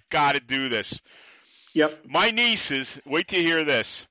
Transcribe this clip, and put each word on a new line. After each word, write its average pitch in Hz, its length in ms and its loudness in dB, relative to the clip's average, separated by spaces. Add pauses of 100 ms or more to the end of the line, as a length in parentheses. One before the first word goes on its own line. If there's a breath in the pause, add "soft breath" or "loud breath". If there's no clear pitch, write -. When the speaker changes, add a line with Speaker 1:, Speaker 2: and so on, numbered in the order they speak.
Speaker 1:
gotta 143 320 2
do 131 300 -4
this. 107 320 -4 (720 soft breath)
Speaker 2:
Yep. 151 320 2
Speaker 1:
My 170 240 2
nieces, 214 760 -2
wait 160 220 -2
till 185 120 0
you 170 60 2
hear 165 180 2
this. 127 460 -2